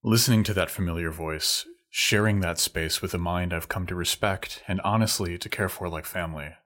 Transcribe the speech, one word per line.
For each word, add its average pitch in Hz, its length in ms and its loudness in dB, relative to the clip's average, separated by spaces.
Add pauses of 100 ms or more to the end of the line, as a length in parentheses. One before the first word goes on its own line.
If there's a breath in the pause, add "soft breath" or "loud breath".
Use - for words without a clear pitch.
Listening 113 420 6
to 101 100 0
that 90 160 2
familiar 85 400 -2
voice, 78 560 -2 (240)
sharing 104 500 4
that 85 180 0
space - 440 -2
with 92 120 -4
a 90 40 0
mind 87 340 0
I've 82 160 -4
come 92 180 -4
to 90 80 -6
respect - 760 -2
and 98 140 0
honestly 104 560 2
to 104 100 -8
care 92 200 -2
for 90 200 -6
like 80 180 -6
family 80 420 -6 (180)